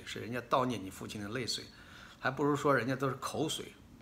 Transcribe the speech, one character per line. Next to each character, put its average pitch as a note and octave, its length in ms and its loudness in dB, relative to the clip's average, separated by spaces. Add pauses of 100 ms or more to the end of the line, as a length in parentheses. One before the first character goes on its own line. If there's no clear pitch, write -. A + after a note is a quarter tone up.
是 - 140 -8
人 G#2 120 -6
家 B2 80 -2 (120)
悼 C3 160 6
念 A2 180 -2
你 F#2+ 60 -8
父 A2+ 160 -10
亲 G#2 160 -8
的 G#2 80 -6
泪 A#2+ 160 -4
水， - 180 -4 (540)
还 C3 120 0
不 C#3+ 140 0
如 C#3+ 100 6
说 C#3 200 6
人 A#2 120 4
家 C3+ 80 2
都 C3+ 140 0
是 B2 60 -2
口 B2+ 340 -2
水， - 240 -6 (300)